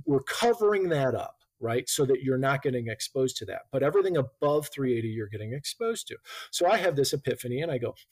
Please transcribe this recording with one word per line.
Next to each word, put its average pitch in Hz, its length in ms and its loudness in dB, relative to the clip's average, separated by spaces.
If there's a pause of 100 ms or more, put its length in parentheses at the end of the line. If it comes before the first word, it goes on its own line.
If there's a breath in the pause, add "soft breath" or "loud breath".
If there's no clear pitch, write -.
we're 139 180 2
covering 208 640 2
that 135 240 2
up, - 300 -6 (160)
right? 120 280 -2
So - 180 2
that 131 180 4
you're 131 160 2
not 135 240 2
getting 123 240 -2
exposed 131 500 -2
to 104 80 -10
that. 92 260 -8
But 135 120 0
everything 185 340 4
above 147 520 0
three 127 280 0
eighty, 113 120 -2
you're 110 180 -6
getting 107 260 -8
exposed 226 540 -6
to. - 100 -12 (320 loud breath)
So 175 180 2
I 185 100 4
have 175 180 2
this 135 180 2
epiphany 127 480 -4
and 165 100 -4
I 131 60 -2
go, 113 160 -4 (180)